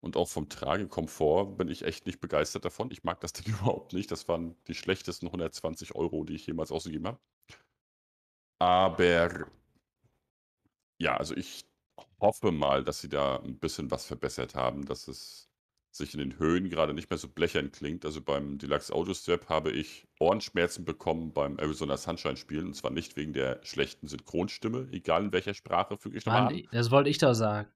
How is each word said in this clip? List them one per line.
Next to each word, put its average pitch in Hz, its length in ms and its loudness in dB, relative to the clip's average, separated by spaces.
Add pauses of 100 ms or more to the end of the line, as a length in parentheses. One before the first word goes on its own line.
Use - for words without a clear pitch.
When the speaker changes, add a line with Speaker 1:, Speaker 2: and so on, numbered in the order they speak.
Speaker 1:
Und - 160 -4
auch 87 100 4
vom 76 220 -4
Tragekomfort 90 1080 0
bin 87 100 0
ich - 160 -6
echt - 220 -4
nicht 92 140 -6
begeistert 78 440 0
davon. - 260 -4
Ich 87 140 -14
mag 85 160 -2
das - 140 -8
Ding - 100 -12
<laughs> 110 100 -2
überhaupt 101 380 0
nicht. 92 180 -4
Das - 160 -6
waren 85 300 0 (120)
die 82 60 -4
schlechtesten - 560 -4
hundertzwanzig 82 640 -6
Euro, 80 300 -2
die 80 100 -6
ich 78 120 -10
jemals 80 260 -4
ausgegeben 80 360 -4
hab. 127 120 -8 (1400)
Aber 87 880 6 (1500)
ja, 76 180 2
also 78 180 -2
ich - 320 -8 (540)
hoffe 95 320 4
mal, 69 320 4
dass 76 160 -4
sie 73 80 -10
da 69 280 2
ein 64 220 -8
bisschen 76 320 -4
was - 160 -4
verbessert 67 480 -6
haben, 67 320 -2
dass 65 220 -8
es - 400 -16 (440)
sich 76 220 -8
in 76 60 -6
den 69 180 -6
Höhen 87 300 4
gerade 78 260 2
nicht 80 160 -6
mehr 87 80 -2
so 76 80 -10
blechern 78 460 0
klingt. 73 320 -6
Also 78 160 -6
beim 71 380 -2
Deluxe 71 340 -2
Audio 90 220 0
Strap - 340 0
habe 80 240 2
ich - 340 -6 (140)
Ohrenschmerzen 87 640 2
bekommen 80 480 -2
beim 71 260 0
Arizona 76 380 0
Sunshine 78 400 -4
Spielen. 78 320 -6
Und 82 60 -10
zwar - 160 -4
nicht 78 260 -6
wegen 76 160 -4
der 65 320 -2
schlechten - 420 -4
Synchronstimme, 104 840 -4
egal 90 320 2
in 98 80 -2
welcher 92 220 0
Sprache, 98 420 -2
füge - 220 -10
ich - 80 -4
noch 113 80 2
mal 107 100 6
Speaker 2:
Mann, 123 80 2
Speaker 1:
an. 175 60 -4
Speaker 2:
i-, - 120 -12
das 117 200 2
wollte 143 200 8
ich 147 80 0
doch 135 140 8
sagen. 104 420 2